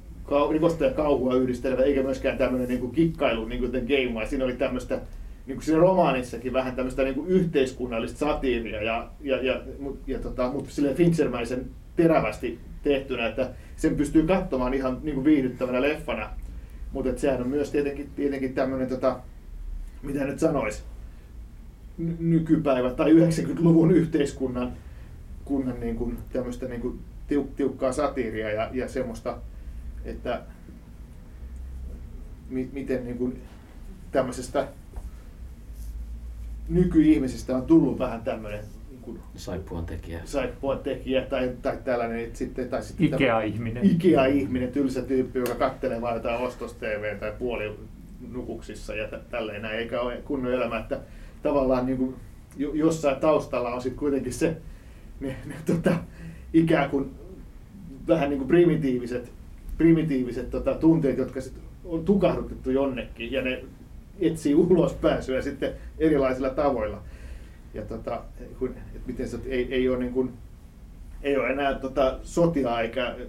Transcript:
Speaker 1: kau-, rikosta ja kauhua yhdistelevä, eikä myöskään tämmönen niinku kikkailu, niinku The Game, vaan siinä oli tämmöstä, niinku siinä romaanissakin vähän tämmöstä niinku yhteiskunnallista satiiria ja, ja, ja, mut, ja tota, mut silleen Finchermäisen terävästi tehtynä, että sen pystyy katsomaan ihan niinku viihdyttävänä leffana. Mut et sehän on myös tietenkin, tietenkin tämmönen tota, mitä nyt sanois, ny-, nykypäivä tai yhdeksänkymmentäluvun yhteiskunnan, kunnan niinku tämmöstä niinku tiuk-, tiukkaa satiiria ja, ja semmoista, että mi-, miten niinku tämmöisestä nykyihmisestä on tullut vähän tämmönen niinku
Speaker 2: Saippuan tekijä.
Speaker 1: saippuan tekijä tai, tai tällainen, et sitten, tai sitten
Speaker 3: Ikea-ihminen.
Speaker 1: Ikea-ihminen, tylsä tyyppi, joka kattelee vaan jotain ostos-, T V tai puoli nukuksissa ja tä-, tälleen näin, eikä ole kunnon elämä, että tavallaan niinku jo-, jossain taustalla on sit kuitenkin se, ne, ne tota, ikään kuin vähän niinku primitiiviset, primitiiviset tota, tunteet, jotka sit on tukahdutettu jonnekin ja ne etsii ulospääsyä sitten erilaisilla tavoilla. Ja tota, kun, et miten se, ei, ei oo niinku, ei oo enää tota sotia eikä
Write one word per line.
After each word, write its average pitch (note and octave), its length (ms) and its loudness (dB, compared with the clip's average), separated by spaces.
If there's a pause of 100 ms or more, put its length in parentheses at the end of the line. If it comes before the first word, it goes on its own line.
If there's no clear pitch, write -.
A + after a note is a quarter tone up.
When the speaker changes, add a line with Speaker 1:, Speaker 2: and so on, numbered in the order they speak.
(260)
Speaker 1:
kau-, D3 260 4
rikosta D#3+ 320 4
ja B2+ 60 4
kauhua B2+ 440 2
yhdistelevä, B2+ 480 2
eikä C#3 200 4
myöskään B2+ 360 0
tämmönen B2+ 300 2
niinku B2 200 -2
kikkailu, C#3 560 2
niinku B2 240 -2
The B2 120 -2
Game, B2 340 2
vaan A2 140 -4
siinä C3 160 0
oli B2+ 120 0
tämmöstä, B2+ 440 -2 (460)
niinku C3 160 -8
siinä D#3+ 180 4
romaanissakin C3 720 4
vähän B2+ 240 0
tämmöstä C3 280 -2
niinku C3+ 200 -2
yhteiskunnallista C3 960 2
satiiria A#2+ 640 0
ja, A2+ 260 -2 (120)
ja, B2+ 220 0
ja, B2+ 180 0 (180)
mut, C#3 280 -8
ja B2+ 120 -4
tota, B2 340 -2
mut - 180 -6
silleen C#3 260 0
Finchermäisen C3 680 2 (300)
terävästi A#2 640 4 (240)
tehtynä, C3 440 0
että B2 240 -2 (260)
sen C#3+ 200 2
pystyy D#3 300 4
katsomaan C#3 480 2
ihan C3 280 0
niinku C#3 220 -2
viihdyttävänä B2+ 560 4
leffana. B2 500 0 (640)
Mut C3 140 -2
et B2 120 0
sehän C3 240 2
on B2 60 0
myös C#3+ 220 0
tietenkin, C#3+ 460 0
tietenkin C3+ 380 0
tämmönen C3 340 0
tota, B2+ 320 0 (840)
mitä C#3 220 -2
nyt C3+ 140 -4
sanois, C3 460 2 (1120)
ny-, E3 220 -2
nykypäivä D3+ 720 4
tai D3 200 4
yhdeksänkymmentäluvun E3 800 8
yhteiskunnan, C3 840 2 (720)
kunnan B2+ 360 -2
niinku A#2 320 -2 (200)
tämmöstä B2 360 -4
niinku A#2+ 300 -4 (300)
tiuk-, C#3+ 280 2
tiukkaa C3 360 0
satiiria A2 580 -2
ja, A2 220 0
ja B2 160 -4
semmoista, B2 500 -6 (680)
että A2+ 380 -6 (2000)
mi-, C3 220 -4
miten C3 320 -4
niinku A#2+ 280 -2 (800)
tämmöisestä C3 560 0 (2000)
nykyihmisestä D3+ 880 4
on B2+ 60 0
tullut B2+ 360 6
vähän A2+ 240 -4
tämmönen A2 420 -4 (260)
niinku A#2+ 280 -12 (180)
Speaker 2:
Saippuan F2 500 -6
tekijä. E2+ 380 -8
Speaker 1:
saippuan C3 540 -2
tekijä C3 440 0
tai, B2+ 300 -2 (100)
tai A#2+ 220 -2
tällainen, A#2 400 0
et A#2 120 -10
sitten, B2+ 320 -6
tai A#2 140 -2
sitten - 240 2
Speaker 3:
Ikea-ihminen. A2+ 840 2
Speaker 1:
Ikea-ihminen, C#3 840 4
tylsä C3 300 0
tyyppi, B2+ 360 0
joka A#2+ 160 0
kattelee B2 460 0
vaan A#2 140 -2
jotain A#2 260 -2
ostos-, B2 340 -4
T - 80 -10
V G#2 380 -4
tai G#2+ 180 -4
puoli G#2+ 360 -2 (580)
nukuksissa A#2 600 -8
ja G#2+ 140 -4
tä-, A2+ 120 -10 (100)
tälleen G#2+ 320 -6
näin, A2 160 -4
eikä A#2+ 220 -2
ole B2 240 -2
kunnon B2+ 280 -2
elämä, A#2 260 0
että - 220 -4 (420)
tavallaan C3 440 4
niinku C3 280 0 (420)
jo-, D3 180 -2
jossain D#3 460 4
taustalla C#3 540 2
on B2 80 -4
sit B2+ 120 -2
kuitenkin C3+ 380 0
se, D#3+ 240 2 (640)
ne, C3+ 160 -6 (100)
ne D3 80 -10 (120)
tota, - 300 2 (560)
ikään D#3 380 4
kuin C3+ 200 -2 (1000)
vähän D3+ 220 4
niinku C3+ 140 0
primitiiviset, B2+ 880 4 (460)
primitiiviset C3+ 720 4
tota, B2+ 240 0
tunteet, C#3 440 6
jotka C3 220 -2
sit - 140 -10 (300)
on E3 200 -4
tukahdutettu F3 680 2
jonnekin B2 600 -2
ja C3 100 0
ne B2+ 200 -2 (580)
etsii D#3+ 340 2
ulospääsyä D3 880 4
sitten C3 300 -4 (260)
erilaisilla C3+ 520 2
tavoilla. A#2 520 0 (720)
Ja A2 80 -8
tota, A2+ 400 -6 (360)
kun, B2+ 120 -2 (260)
et - 100 -10
miten B2 220 -6
se, A#2+ 180 -6
ei, B2+ 280 -2
ei B2+ 140 4
oo B2+ 80 4
niinku, B2+ 320 0 (920)
ei C#3 140 2
oo B2 100 2
enää C#3 280 0
tota C3 480 0
sotia C#3 580 2
eikä A#2 340 -2 (140)